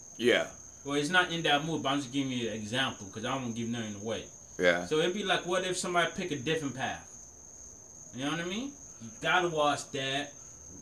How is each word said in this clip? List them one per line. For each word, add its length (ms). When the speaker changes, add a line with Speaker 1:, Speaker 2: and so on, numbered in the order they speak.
Speaker 1:
Yeah. 300
Speaker 2:
Well, 120
it's 140
not 200
in 120
that 240
movie, 160
but 80
I'm 100
just 120
giving 200
you 160
an 80
example 560
'cause 120
I 80
don't 100
wanna 120
give 140
nothing 280
away. 280
Speaker 1:
Yeah. 280
Speaker 2:
So 120
it'd 160
be 100
like, 220
what 180
if 140
somebody 360
pick 180
a 40
different 380
path? 320
You 100
know 80
what 80
I 40
mean? 280
You 80
gotta 260
watch 440
that. 400